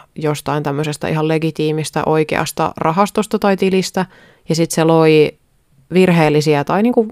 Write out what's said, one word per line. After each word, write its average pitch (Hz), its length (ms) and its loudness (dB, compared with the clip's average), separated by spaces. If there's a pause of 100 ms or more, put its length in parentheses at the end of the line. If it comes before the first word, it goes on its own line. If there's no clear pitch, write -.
(160)
jostain 151 480 -4
tämmöisestä 147 440 -4
ihan 156 200 -2
legitiimistä 156 800 -2
oikeasta 156 720 -2
rahastosta 202 640 -2
tai 196 180 0
tilistä, 185 480 -2 (440)
ja 160 60 0
sit 165 160 -2
se 160 120 0
loi 160 540 4 (560)
virheellisiä 151 720 2
tai 185 200 -2
niinku 240 280 0